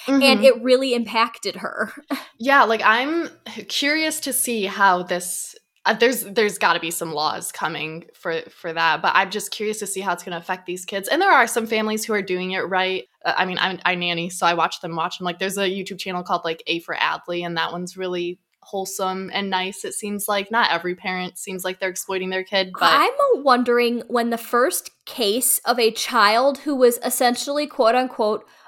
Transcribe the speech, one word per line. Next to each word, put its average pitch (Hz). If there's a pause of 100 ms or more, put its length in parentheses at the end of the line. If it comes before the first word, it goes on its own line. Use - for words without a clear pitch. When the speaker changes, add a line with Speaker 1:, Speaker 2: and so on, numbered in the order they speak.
Speaker 1:
and 269
Speaker 2:
Mm-hmm. 262
Speaker 1:
it 240
really 254
impacted 233
her. 208 (200)
<laughs> - (220)
Speaker 2:
Yeah, 269
like, 220
I'm 277 (400)
curious 311
to 277
see 233
how 196
this, - (280)
uh, 214
there's, 240
there's 202
gotta 175
be 165
some 165
laws 156
coming 156
for, 165
for -
that, 165
but 180
I'm 190
just 202
curious 214
to 202
see 190
how 190
it's 175
gonna 175
affect 180
these 180
kids. 196
And 311
there 392
are 254
some 233
families 220
who 226
are 208
doing 185
it 190
right. 185 (220)
Uh, 165
I 180
mean, 185
I'm, 185
I 180
nanny, 175
so 180
I 175
watch 170
them 170
watch 170
them. 185
Like, 175
there's 190
a 196
YouTube 190
channel 180
called, 180
like, 165
A 170
for 165
Adley, 175
and 170
that 165
one's 180
really 180 (220)
wholesome 190
and 196
nice, 190
it 202
seems 202
like. 202
Not 226
every 175
parent 185
seems 190
like 185
they're 190
exploiting 185
their 185
kid, 190
but 185
Speaker 1:
I'm 415
wondering 240
when 233
the 233
first 247 (140)
case 226
of 233
a 226
child 233
who 294
was 247
essentially, 254
quote 240
unquote, 247 (220)